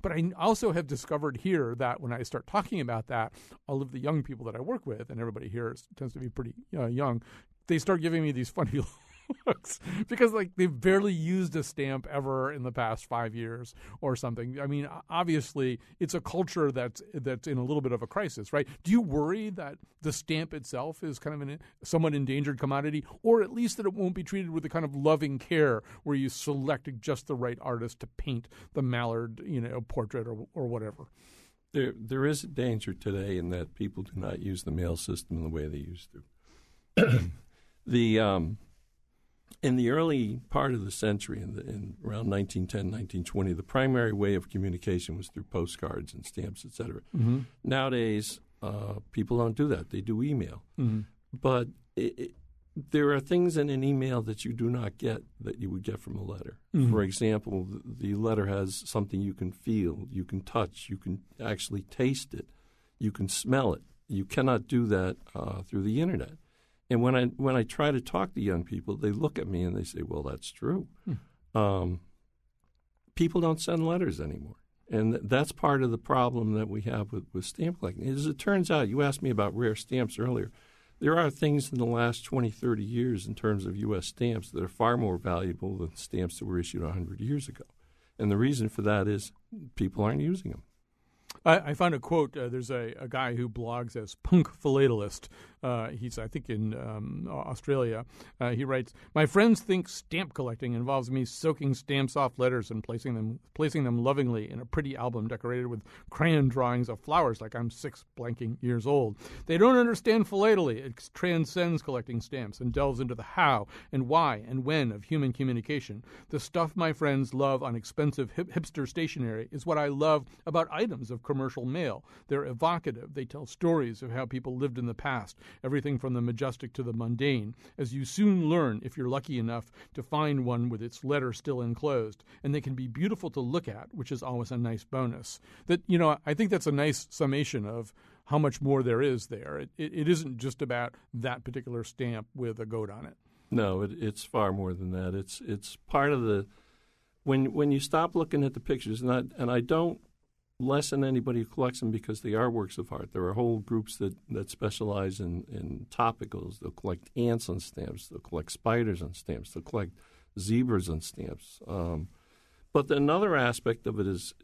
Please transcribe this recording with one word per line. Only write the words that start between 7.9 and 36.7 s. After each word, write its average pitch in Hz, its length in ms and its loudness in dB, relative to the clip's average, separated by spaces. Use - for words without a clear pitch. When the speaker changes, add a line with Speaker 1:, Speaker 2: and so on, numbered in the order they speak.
Speaker 1:
giving 165 200 2
me 151 100 2
these 123 180 -4
funny 139 300 0
<laughs> - 340 -10
looks - 320 -2
because, 233 240 4
like, 202 240 -2
they've 165 240 2
barely 196 320 4
used 170 420 0
a 156 80 0
stamp 135 480 -4
ever 135 420 -2
in 135 120 -6
the 123 80 -4
past 113 340 -2
five 117 260 -2
years 117 440 -8
or 131 160 0
something. 120 420 -4
I 143 80 -4
mean, 143 200 -2
o-, - 220 -12
obviously, 151 720 0
it's 180 140 -2
a 170 60 -2
culture 165 520 0
that's, 123 280 -6
that's 131 320 -4
in 139 120 0
a 123 40 0
little 147 180 0
bit 131 120 0
of 113 100 -2
a 117 60 -6
crisis, 165 440 -4
right? 147 140 2
Do 165 80 0
you 233 100 8
worry 180 500 0
that 165 260 -10
the 151 100 -2
stamp 160 400 -2
itself 143 520 -6
is 147 160 -6
kind 156 120 -6
of 143 160 -6
an, 151 120 -10
somewhat 160 280 4
endangered 139 460 2
commodity, 143 460 0
or 226 180 8
at 196 120 0
least 233 240 0
that 202 100 0
it 190 80 0
won't 185 220 0
be 185 80 -6
treated 190 260 -2
with 160 140 -2
the 151 40 -4
kind 165 160 -2
of 139 120 -4
loving 143 420 4
care 143 460 4
where 147 140 0
you 135 120 2
select 139 600 -2
just - 280 -4
the 143 80 -2
right 120 260 -2
artist 117 380 -4
to - 80 -12
paint 120 400 -4
the 143 80 0
Mallard, 117 640 0
you 147 140 -2
know, 120 220 -6
portrait 117 440 -4
or, 113 280 -10
or 143 120 -4
whatever? 107 400 -6
Speaker 2:
There, 135 240 0
there 131 300 0
is 147 160 0
a - 60 -10
danger 120 440 0
today 98 460 -2
in 87 120 -2
that 87 240 -4
people 98 280 -4
do 98 140 -12
not 92 240 -4
use 92 240 -4
the - 80 -4
mail 85 240 0
system - 480 -4
the 80 40 -4
way 78 200 -4
they 73 100 -8
used 85 300 -12